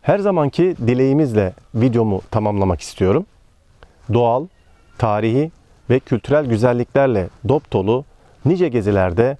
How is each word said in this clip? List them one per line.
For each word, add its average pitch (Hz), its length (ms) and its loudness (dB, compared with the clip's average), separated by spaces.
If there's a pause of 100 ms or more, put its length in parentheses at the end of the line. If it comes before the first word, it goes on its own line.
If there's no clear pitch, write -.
Her 185 180 0
zamanki 175 560 0 (120)
dileğimizle 123 640 0 (220)
videomu 110 460 0 (100)
tamamlamak 101 500 -2
istiyorum. 104 440 0 (880)
Doğal, 120 340 0 (500)
tarihi 113 540 0 (380)
ve 123 100 2
kültürel 139 460 -2
güzelliklerle 120 840 0 (180)
dop 139 260 -2
dolu 113 320 0 (400)
nice 175 240 2
gezilerde 104 720 0